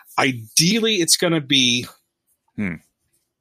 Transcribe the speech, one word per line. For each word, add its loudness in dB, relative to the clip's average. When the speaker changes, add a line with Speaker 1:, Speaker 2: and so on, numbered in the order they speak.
Speaker 1:
ideally, 0
it's 2
gonna 0
be, 0
Speaker 2:
Hmm. -6